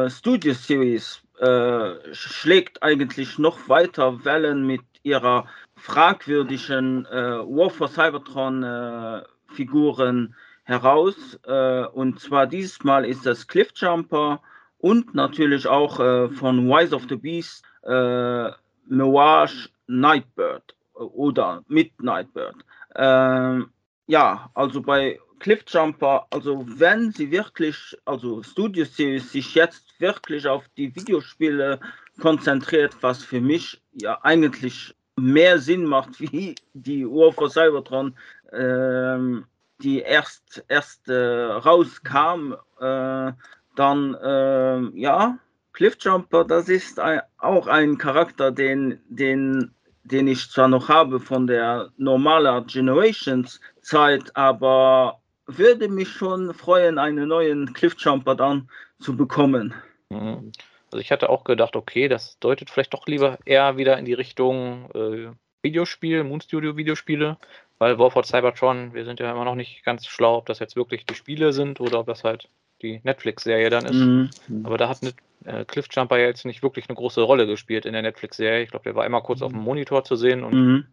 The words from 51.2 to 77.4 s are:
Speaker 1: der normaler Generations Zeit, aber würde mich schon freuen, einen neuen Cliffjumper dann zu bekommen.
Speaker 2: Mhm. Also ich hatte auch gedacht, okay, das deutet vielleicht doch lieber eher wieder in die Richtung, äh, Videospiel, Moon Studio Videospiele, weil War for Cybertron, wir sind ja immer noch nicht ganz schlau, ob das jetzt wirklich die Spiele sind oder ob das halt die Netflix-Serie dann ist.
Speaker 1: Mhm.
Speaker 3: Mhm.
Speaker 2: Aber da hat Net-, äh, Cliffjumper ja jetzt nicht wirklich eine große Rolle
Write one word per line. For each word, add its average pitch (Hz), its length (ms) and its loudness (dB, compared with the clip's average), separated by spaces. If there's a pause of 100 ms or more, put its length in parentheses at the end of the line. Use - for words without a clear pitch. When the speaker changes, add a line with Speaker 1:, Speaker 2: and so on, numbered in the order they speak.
Speaker 1:
der 117 500 -2
normaler 135 680 2
Generations 131 960 0 (220)
Zeit, 147 540 0
aber 131 840 4 (280)
würde 208 420 4
mich 190 200 -4
schon 185 440 -6
freuen, 175 460 2
einen 147 280 -2
neuen 151 460 -2
Cliffjumper 139 600 0
dann 135 340 -2 (300)
zu 127 180 -8
bekommen. 131 560 0 (360)
Speaker 2:
Mhm. 110 420 -10 (400)
Also 117 100 -8
ich - 100 -2
hatte - 180 0
auch - 140 0
gedacht, 117 320 0
okay, 123 320 -2
das 120 320 -4
deutet 135 300 -2
vielleicht - 240 -4
doch - 140 -10
lieber 139 380 -2
eher 139 320 2
wieder 135 200 2
in 131 80 -10
die 120 80 -2
Richtung, 127 800 -4
äh, 113 380 -8 (320)
Videospiel, 160 600 -4
Moon 139 160 -8
Studio 156 380 -8
Videospiele, 151 600 -4 (420)
weil 117 180 2
War 120 140 6
for 123 120 2
Cybertron, 123 720 -2
wir 117 120 -10
sind 120 140 -12
ja 120 120 -6
immer 120 120 -6
noch 123 120 -4
nicht - 280 -12
ganz 120 220 -6
schlau, 117 320 2
ob 117 80 -8
das 113 140 -8
jetzt - 160 -10
wirklich 120 320 -8
die - 80 -8
Spiele 151 360 -2
sind 139 300 -4
oder 120 200 -2
ob 113 40 -6
das 117 180 -10
halt 113 240 -4 (340)
die 110 220 -12
Netflix-Serie 113 640 -2
dann 120 160 0
ist. 127 100 -2
Speaker 1:
Mhm. 131 340 4 (200)
Speaker 3:
Mhm. 110 160 -10
Speaker 2:
Aber 113 120 -6
da 117 120 0
hat 131 120 -10
Net-, 127 140 -8 (300)
äh, 110 200 -10
Cliffjumper 127 540 -4
ja 123 80 2
jetzt 120 180 -6
nicht 120 180 -12
wirklich 131 260 -6
eine 127 60 -10
große 117 260 -4
Rolle 117 260 4